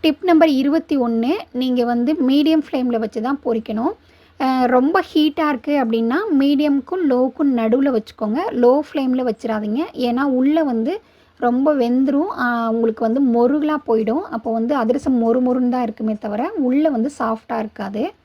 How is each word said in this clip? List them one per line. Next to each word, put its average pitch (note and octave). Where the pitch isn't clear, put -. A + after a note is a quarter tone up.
டிப் D#4
நம்பர் E4
இருபத்தி C#4+
ஒண்ணு, A#3
நீங்க B3+
வந்து A#3+
மீடியம் C#4+
ஃப்ளேம்ல B3+
வச்சு A3
தான் C#4
பொரிக்கணும். A3+
அஹ், C4
ரொம்ப C4
ஹீட்டா D4+
இருக்கு C#4+
அப்படின்னா A3+
மீடியம்க்கும் C#4+
லோவுக்கும் C4
நடுவுல A#3+
வச்சுக்கோங்க. A3
லோ A#3+
ஃப்ளேம்ல C4
வச்சிடாதீங்க. A3
ஏன்னா B3
உள்ள C#4+
வந்து B3
ரொம்ப C4
வெந்துரும். C4+
அஹ், A#3+
உங்களுக்கு A3+
வந்து A#3
மொருகலா C#4
போயிடும். A3+
அப்போ A#3
வந்து A3+
அதிரசம் B3+
மொறு A3+
மொறுன்னு B3
தான் B3+
இருக்குமே A3
தவிர G#3
உள்ள C#4+
வந்து B3
சாஃப்டா A3+
இருக்காது. G#3